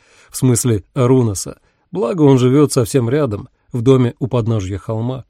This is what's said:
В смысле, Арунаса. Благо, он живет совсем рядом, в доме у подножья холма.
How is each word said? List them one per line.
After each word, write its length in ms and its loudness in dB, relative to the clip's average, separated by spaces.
В 60 -14
смысле, 480 0
Арунаса. 640 0
Благо, 300 -2
он 160 6
живет 340 2
совсем 360 -2
рядом, 400 -4
в 100 -6
доме 360 2
у 80 -6
подножья 520 -2
холма. 520 -8